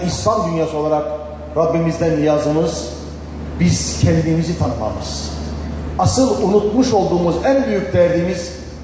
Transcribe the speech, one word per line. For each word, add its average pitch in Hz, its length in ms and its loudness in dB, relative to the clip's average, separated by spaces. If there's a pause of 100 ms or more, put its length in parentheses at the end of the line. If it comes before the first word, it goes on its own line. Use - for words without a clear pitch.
İslam 196 460 0
dünyası 156 240 -2
olarak 151 260 0 (540)
Rabbimizden 165 640 2
niyazımız 151 680 0 (720)
biz 170 400 2
kendimizi 165 580 2
tanımamız. - 720 -4 (680)
Asıl 220 440 4
unutmuş 208 500 4
olduğumuz 175 420 2 (100)
en 269 220 4
büyük 202 260 -2
derdimiz 170 600 2 (320)